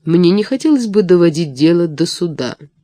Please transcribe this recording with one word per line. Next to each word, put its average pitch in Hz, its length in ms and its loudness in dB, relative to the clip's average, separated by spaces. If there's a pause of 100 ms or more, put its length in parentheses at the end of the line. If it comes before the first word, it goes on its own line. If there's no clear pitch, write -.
мне 170 280 4
не 208 120 2
хотелось 262 440 0
бы 208 160 2
доводить 170 500 0
дело 170 340 2
до 156 200 -4
суда. 147 500 -6 (260)